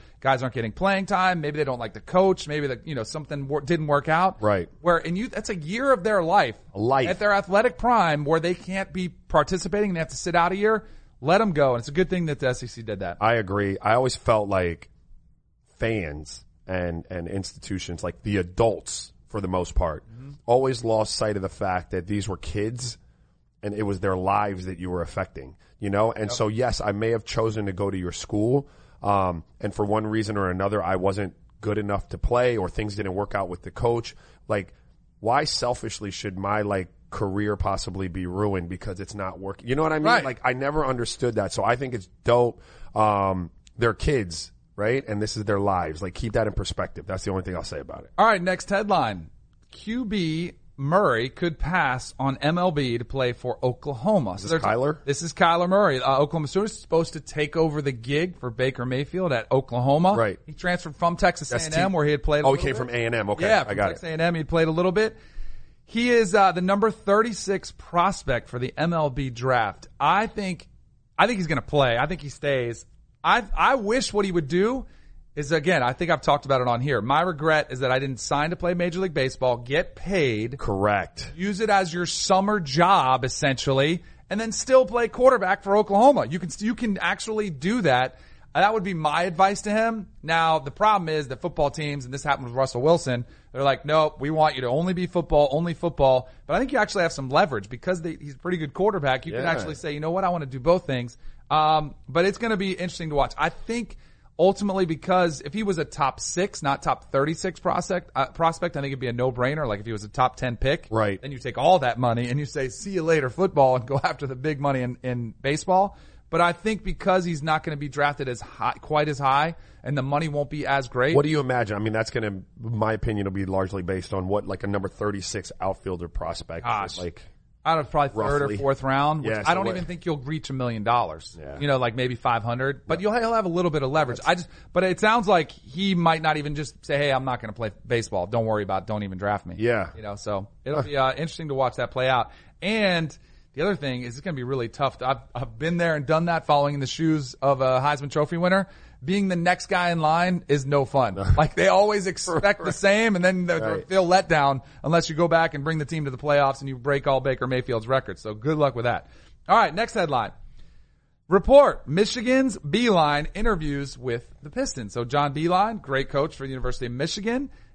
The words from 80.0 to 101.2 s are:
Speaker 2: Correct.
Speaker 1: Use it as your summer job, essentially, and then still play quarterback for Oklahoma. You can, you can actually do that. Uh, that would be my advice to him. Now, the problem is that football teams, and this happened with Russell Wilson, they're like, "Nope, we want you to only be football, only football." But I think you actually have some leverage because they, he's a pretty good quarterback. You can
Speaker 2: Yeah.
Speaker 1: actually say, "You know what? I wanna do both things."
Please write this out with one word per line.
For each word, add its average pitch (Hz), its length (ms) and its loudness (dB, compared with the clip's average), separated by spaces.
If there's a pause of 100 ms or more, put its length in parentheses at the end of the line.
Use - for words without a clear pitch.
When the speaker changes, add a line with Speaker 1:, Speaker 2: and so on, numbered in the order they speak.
Speaker 2:
Correct. 98 760 0
Speaker 1:
Use 185 240 -4
it 214 120 0
as 190 200 4
your 175 140 -4
summer 196 540 2
job, 139 640 4
essentially, 139 800 0 (260)
and 196 100 -4
then 226 120 -4
still 262 340 4
play 233 220 0
quarterback 233 560 4
for 202 120 2
Oklahoma. 208 520 6
You 156 100 -4
can, 180 120 -8 (100)
you 220 160 -2
can 220 240 -2
actually 214 500 -2
do 175 320 -2
that. 131 380 2 (340)
Uh, 151 80 2
that 208 140 4
would 208 80 -2
be 190 100 -4
my 156 300 0
advice 190 400 2
to 208 80 -4
him. 220 360 0 (140)
Now, 160 380 2
the 139 100 -10
problem 196 400 4
is 151 200 -2
that 131 120 -10
football 147 300 0
teams, 143 340 -6
and 127 80 -12
this 135 100 -8
happened 135 220 -2
with 120 80 -10
Russell 127 300 0
Wilson, 135 420 2 (280)
they're 131 100 -4
like, 139 220 0
"Nope, 156 340 2
we 143 100 -4
want 156 240 4
you 131 80 -8
to 127 60 -2
only 165 260 0
be 175 140 -2
football, 151 440 4
only 165 220 0
football." 135 560 2 (160)
But 160 120 0
I - 20 2
think 262 120 -2
you 277 60 2
actually 208 260 0
have 165 100 2
some 131 160 -8
leverage 135 400 2
because 170 340 -4
they, 160 180 -6
he's 143 140 -14
a - 20 -20
pretty 180 200 -4
good 151 180 -6
quarterback. 160 500 0
You 165 60 -10
can 113 100 -4
Speaker 2:
Yeah. 175 100 0
Speaker 1:
actually 160 240 -4
say, 151 180 -6
"You 147 60 -8
know 156 120 -4
what? 190 120 -2
I 185 60 2
wanna 165 160 -2
do 131 140 -10
both 170 260 4
things." 123 320 -4 (320)